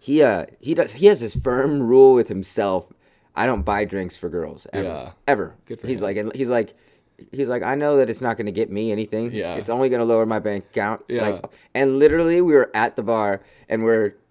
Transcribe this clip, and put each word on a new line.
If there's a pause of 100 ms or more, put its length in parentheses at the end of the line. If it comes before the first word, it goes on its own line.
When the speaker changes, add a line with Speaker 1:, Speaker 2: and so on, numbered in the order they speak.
Speaker 1:
He,
uh, (140)
he
does,
he
has
this
firm
rule
with
himself. (440)
"I
don't
buy
drinks
for
girls,
ever."
Speaker 2:
Yeah. (180)
Speaker 1:
Ever. (120)
Speaker 2:
Good
for
Speaker 1:
He's
Speaker 2:
him.
Speaker 1:
like,
and
he's
like, (580)
he's
like,
"I
know
that
it's
not
gonna
get
me
anything.
Speaker 2:
Yeah.
Speaker 1:
It's
only
gonna
lower
my
bank
account."
Speaker 2:
Yeah.
Speaker 1:
Like, (300)
and
literally,
we
were
at
the
bar, (260)
and
we're (160)